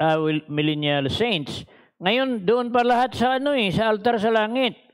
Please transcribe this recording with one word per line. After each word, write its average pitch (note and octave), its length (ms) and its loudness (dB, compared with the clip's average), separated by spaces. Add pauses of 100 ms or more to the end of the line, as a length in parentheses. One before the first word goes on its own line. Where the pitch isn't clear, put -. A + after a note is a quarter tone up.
ah, D#3+ 160 2
will-, D#3 320 -2
millennial D3 580 -2
saints. E3+ 560 -4 (380)
Ngayon, A#3 420 0
doon A#3+ 240 2
pa A#3+ 160 2
lahat B3 320 0
sa, B3+ 240 2
ano, C#4+ 160 0
eh, G#3 160 0
sa A3 160 0
altar A3 320 2
sa G#3+ 80 2
langit. A3+ 480 0 (180)